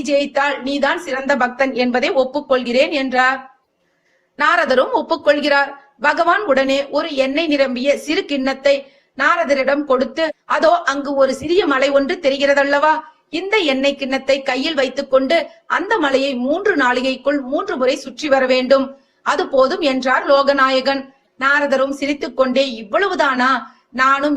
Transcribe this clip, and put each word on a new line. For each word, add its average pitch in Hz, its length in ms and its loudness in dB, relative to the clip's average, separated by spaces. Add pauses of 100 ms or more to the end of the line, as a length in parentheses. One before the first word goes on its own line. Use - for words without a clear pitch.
ஜெயித்தால் 285 600 0
நீதான் 277 400 -2
சிறந்த 269 340 -2
பக்தன் 254 380 -2
என்பதை 247 380 0
ஒப்புக்கொள்கிறேன்" 262 800 0
என்றார். 262 480 0 (1000)
நாரதரும் 302 540 2
ஒப்புக்கொள்கிறார். 294 760 0 (280)
பகவான் 330 460 2
உடனே 269 340 2 (100)
ஒரு 320 260 -2
எண்ணெய் 277 380 -2
நிரம்பிய 262 440 0
சிறு 320 280 -4
கிண்ணத்தை 269 500 0 (420)
நாரதரிடம் 285 680 0
கொடுத்து, 262 420 -2 (200)
"அதோ 311 280 2 (120)
அங்கு 277 300 -4
ஒரு 262 200 2
சிறிய 349 300 0
மலை 277 260 0
ஒன்று 277 300 2
தெரிகிறதல்லவா, 285 760 2 (340)
இந்த 392 280 -2 (100)
எண்ணெய் 277 320 0
கிண்ணத்தை 269 420 0
கையில் 269 400 -4
வைத்துக் 254 300 -4
கொண்டு 269 280 4 (280)
அந்த 349 300 -2
மலையை 277 380 0
மூன்று 330 400 0
நாளிகைக்குள் 262 680 0
மூன்று 330 360 -4
முறை 254 200 0
சுற்றி - 320 -8
வர 269 160 2
வேண்டும், 254 400 2 (400)
அது 294 220 0
போதும்" 269 360 2 (100)
என்றார் 262 340 -2
லோகநாயகன். 277 760 2 (360)
நாரதரும் 277 600 0
சிரித்துக்கொண்டே, 277 680 -2 (100)
"இவ்வளவுதானா? 262 760 0 (400)
நானும் 269 460 0